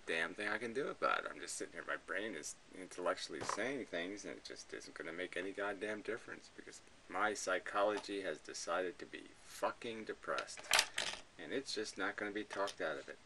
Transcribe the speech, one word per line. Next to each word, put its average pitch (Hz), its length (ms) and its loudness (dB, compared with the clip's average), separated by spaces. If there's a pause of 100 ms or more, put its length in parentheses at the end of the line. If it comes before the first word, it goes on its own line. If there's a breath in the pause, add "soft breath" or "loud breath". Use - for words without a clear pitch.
damn 85 280 4
thing 104 140 0
I 107 100 2
can 117 140 -2
do 143 160 0
about - 320 4
it. - 120 -4
I'm 71 80 -8
just - 160 -4
sitting - 180 -4
here, 82 120 -6
my 73 100 2 (100)
brain 95 320 0
is - 160 -6 (260)
intellectually 90 600 0 (140)
saying 117 360 0
things, 95 340 -2
and 71 100 -6
it - 100 -12
just - 280 -8
isn't - 220 -8
gonna - 180 -6
make 90 240 -2
any 95 140 0
goddamn 101 500 0
difference, - 560 -4
because - 240 -14 (280)
my 101 260 4
psychology 98 880 4
has 80 160 0
decided 87 600 0
to - 80 -6
be - 160 -10 (240)
fucking 113 580 -2
depressed, - 560 -2 (840 loud breath)
and 147 100 -4
it's - 220 0
just 107 240 -2
not 98 180 2
gonna 104 140 0
be 104 140 0
talked 98 360 0
out 78 180 2
of - 100 -8
it. 67 180 -10